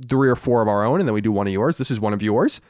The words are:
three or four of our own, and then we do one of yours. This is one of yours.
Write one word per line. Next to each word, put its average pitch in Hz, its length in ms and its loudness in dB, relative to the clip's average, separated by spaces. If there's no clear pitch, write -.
three 135 200 2
or 123 80 2
four 120 240 0
of 107 80 2
our 104 160 2
own, 139 140 0
and 180 80 0
then 110 60 0
we 107 60 -2
do 107 140 0
one 101 120 0
of 98 60 -2
yours. 113 260 -2
This 131 140 -2
is 117 80 -2
one 104 140 -2
of 101 80 -4
yours. 208 480 0